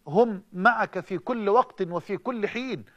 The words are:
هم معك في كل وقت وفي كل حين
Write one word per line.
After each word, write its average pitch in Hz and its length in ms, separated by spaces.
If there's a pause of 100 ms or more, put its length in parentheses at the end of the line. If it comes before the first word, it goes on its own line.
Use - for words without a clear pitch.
هم 196 360 (100)
معك 202 460
في 180 180
كل 220 320
وقت 226 320
وفي 175 360
كل 226 300
حين 233 380 (120)